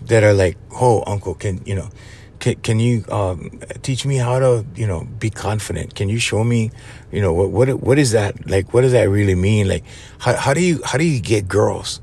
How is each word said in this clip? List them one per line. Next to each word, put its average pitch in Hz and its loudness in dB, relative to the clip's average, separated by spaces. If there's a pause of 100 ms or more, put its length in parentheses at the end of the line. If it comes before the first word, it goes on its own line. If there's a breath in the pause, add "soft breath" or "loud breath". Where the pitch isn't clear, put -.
that 113 4
are 104 6
like, 92 2 (140)
"Oh, 120 2
uncle, 95 -6
can, 95 -6
you 104 -6
know, 90 -6 (500 loud breath)
can, - 0
can 110 -2
you, 117 2
um, 95 -4 (220)
teach 135 -4
me 139 0
how 127 0
to, 123 2
you 110 -2
know, 82 -4 (140)
be 110 -4
confident? 101 -6
Can 101 -4
you 113 -2
show 110 0
me, 117 0 (400 loud breath)
you 104 -2
know, 90 2
what, 95 2
what, 131 2
what 139 2
is 127 4
that? 104 -2
Like, 92 0
what 120 4
does 131 2
that 117 4
really 98 2
mean? 98 2
Like, 90 -2 (340 loud breath)
how, 123 0
how 135 0
do 175 0
you, 175 0
how - -2
do 160 0
you 147 0
get 98 0
girls?" 104 -2